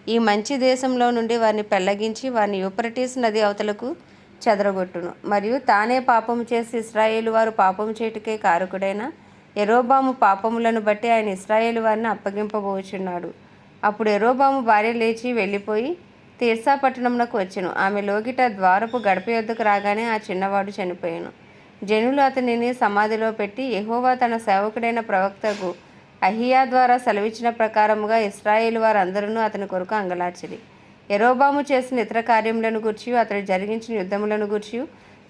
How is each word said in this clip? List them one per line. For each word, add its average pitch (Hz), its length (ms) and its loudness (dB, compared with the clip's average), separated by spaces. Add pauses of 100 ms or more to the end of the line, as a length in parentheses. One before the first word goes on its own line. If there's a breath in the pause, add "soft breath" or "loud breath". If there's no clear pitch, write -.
ఈ 220 100 2
మంచి 214 400 2
దేశంలో 254 540 2
నుండి 233 260 0
వారిని 214 260 2
పెళ్లగించి, 208 640 -2
వారిని 208 280 0
యూఫ్రటీస్ 233 600 -4
నది 220 240 0
అవతలకు 208 540 -2 (520 loud breath)
చెదరగొట్టును. 190 640 0 (140)
మరియు 208 320 0
తానే 240 420 2
పాపము 240 540 0
చేసి, 233 240 -2
ఇశ్రాయేలు 220 540 0
వారు 226 200 2
పాపము 214 400 0
చేయుటకే 220 460 -6
కారకుడైన 196 720 -2 (460 loud breath)
యరొబాము 247 540 4
పాపములను 226 720 2
బట్టి 208 280 0
ఆయన 226 180 2
ఇశ్రాయేలు 220 540 0
వారిని 220 260 0
అప్పగింపబోచున్నాడు. 196 1300 -6 (500 loud breath)
అప్పుడు 214 260 0
యరొబాము 254 500 4
భార్య 220 340 4
లేచి 226 400 -2
వెళ్ళిపోయి 214 640 -2 (420)
తీర్సా 233 360 2
పట్టణమునకు 247 640 0
వచ్చెను. 190 400 -4
ఆమె 196 240 0
లోగిట 220 400 -2
ద్వారపు 208 560 2
గడప 196 320 0
యొద్దకు 226 340 -2
రాగానే 202 400 0
ఆ 233 120 -2
చిన్నవాడు 196 560 -4 (100)
చనిపోయెను. 175 640 -8 (360 loud breath)
జనులు 226 380 2
అతనిని 247 520 2
సమాధిలో 214 580 0
పెట్టి, 214 320 -6
యెహోవా 233 500 0
తన 240 240 0
సేవకుడైన 226 600 0
ప్రవక్తకు 202 760 -2 (480 loud breath)
అహీయా 247 420 2
ద్వారా 247 320 4
సెలవిచ్చిన 226 520 -2
ప్రకారముగా 220 680 2
ఇశ్రాయేలు 220 640 0
వారందరూ 208 540 2
అతని 214 340 -2
కొరకు 190 280 -4
అంగలార్చిరి. 180 640 -6 (520 loud breath)
యరొబాము 254 500 4
చేసిన 262 380 0
ఇతర 220 200 -2
కార్యములను 226 600 2
గూర్చియు, 220 360 -4
అతడు 214 260 2
జరిగించిన 208 560 -4
యుద్ధములను 208 480 -2
గూర్చియు, 214 420 -6 (420 loud breath)